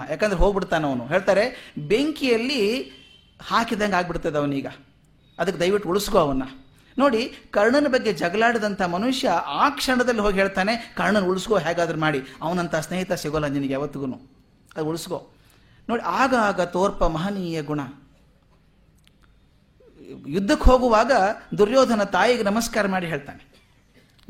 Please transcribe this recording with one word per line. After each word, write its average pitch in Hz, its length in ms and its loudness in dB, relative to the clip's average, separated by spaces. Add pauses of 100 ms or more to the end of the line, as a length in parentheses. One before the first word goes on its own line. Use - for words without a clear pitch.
ಯಾಕಂದ್ರೆ 175 300 0
ಹೋಗ್ಬಿಡ್ತಾನ 180 460 2
ಅವನು." 123 220 -4
ಹೇಳ್ತಾರೆ, 196 720 0
ಬೆಂಕಿಯಲ್ಲಿ 247 1040 0 (640)
ಹಾಕಿದಂಗೆ 208 480 0
ಆಗ್ಬಿಡ್ತದೆ 165 420 -2
ಅವನೀಗ, 143 300 -2 (720)
ಅದಕ್ಕೆ 170 200 -2
ದಯವಿಟ್ಟು 190 300 0
ಉಳಿಸ್ಕೋ 202 280 0
ಅವನ್ನ. 135 260 2 (540)
ನೋಡಿ, 254 360 2 (160)
ಕರ್ಣನ 240 380 4
ಬಗ್ಗೆ 220 260 0
ಜಗಳಾಡಿದಂಥ 208 680 0
ಮನುಷ್ಯ 208 480 -2
ಆ 175 400 0
ಕ್ಷಣದಲ್ಲಿ 247 520 0
ಹೋಗಿ 202 180 2
ಹೇಳ್ತಾನೆ, 196 580 -2
"ಕರ್ಣನ 190 260 2
ಉಳಿಸ್ಕೋ 190 340 0
ಹೇಗಾದ್ರೂ 165 420 -2
ಮಾಡಿ, 151 220 0 (200)
ಅವನಂಥ 170 340 -2
ಸ್ನೇಹಿತ 180 360 -4
ಸಿಗೋಲ್ಲ 156 360 -2
ನಿನಗೆ 139 260 -2
ಯಾವತ್ತಿಗೂ, 139 320 -6 (680)
ಅದು 156 100 -4
ಉಳಿಸ್ಕೋ." 165 460 -8 (580)
ನೋಡಿ, 233 120 -2
ಆಗ 247 340 2
ಆಗ 202 260 2
ತೋರ್ಪ 185 420 0
ಮಹನೀಯ 170 580 -2
ಗುಣ. 147 200 -4 (2500)
ಯುದ್ಧಕ್ಕೆ 196 420 2
ಹೋಗುವಾಗ 247 420 6 (460)
ದುರ್ಯೋಧನ 226 460 4
ತಾಯಿಗೆ 214 400 2
ನಮಸ್ಕಾರ 208 440 0
ಮಾಡಿ 185 200 -2
ಹೇಳ್ತಾನೆ, 143 380 -10 (840)